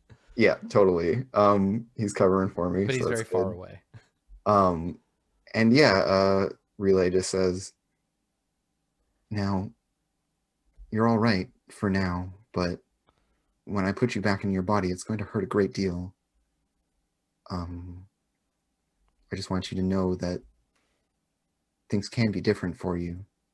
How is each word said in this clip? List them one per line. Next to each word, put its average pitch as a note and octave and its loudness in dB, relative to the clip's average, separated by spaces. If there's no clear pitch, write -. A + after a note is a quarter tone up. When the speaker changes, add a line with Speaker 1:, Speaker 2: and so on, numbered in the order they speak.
Speaker 1:
Yeah, G#2 4
totally. F#2+ 2
Um, G2+ 4
he's G#2 -4
covering F#2+ 2
for F2 -4
me, F#2 0
Speaker 2:
But A2+ -2
Speaker 1:
so C3 -2
Speaker 2:
he's A#2+ -4
Speaker 1:
that's A2+ -4
Speaker 2:
very - -6
far F#2 -2
Speaker 1:
good. G2 -6
Speaker 2:
away. F#2 -18
Speaker 1:
Um, F2+ 2
and A2+ 4
yeah, B2+ 6
uh, F#2+ 2
Relay F#2 4
just F2+ 0
says, F#2 -2
"Now, G2+ -4
you're A2 2
all A#2 2
right G#2 0
for - -4
now, F#2 -2
but F2+ -2
when G2 -2
I G2 0
put A#2 -2
you G#2 -6
back G2 -2
in G2+ -2
your F#2+ -2
body, F#2+ 0
it's F2+ -6
going A2 -6
to G2+ -8
hurt G#2 -4
a F#2 -8
great G2+ 0
deal. F#2 -6
Um, F2+ -10
I G#2 -10
just F#2+ -10
want F#2 -6
you F#2+ -6
to F#2 -2
know F#2 0
that F2+ -6
things G2+ -2
can A2+ 0
be F#2+ -6
different F#2 -2
for F2+ -4
you. F2 -8